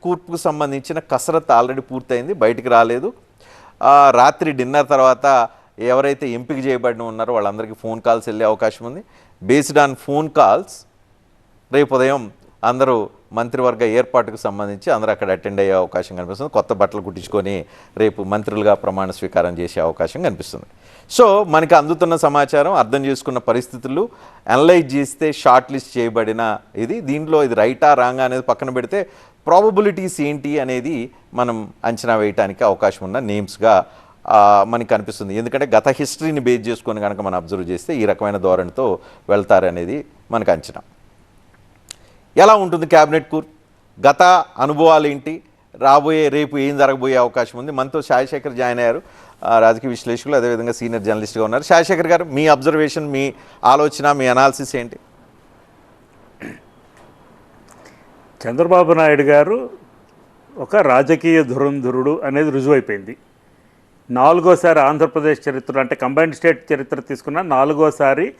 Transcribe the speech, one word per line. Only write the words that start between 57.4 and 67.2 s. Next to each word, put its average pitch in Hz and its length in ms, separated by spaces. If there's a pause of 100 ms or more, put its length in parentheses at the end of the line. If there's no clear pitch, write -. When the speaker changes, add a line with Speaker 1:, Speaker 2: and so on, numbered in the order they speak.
Speaker 2:
చంద్రబాబు 170 440
నాయుడు 151 300
గారు 160 480 (840)
ఒక 175 200
రాజకీయ 156 680
ధురంధురుడు 135 840
అనేది 143 260
రుజువైపోయింది. 127 640 (920)
నాలుగోసారి 160 720
ఆంధ్రప్రదేశ్ 151 680
చరిత్ర, 131 320
అంటే 127 140
కంబైన్డ్ 143 420
స్టేట్ 160 360
చరిత్ర 135 280
తీసుకున్న 147 420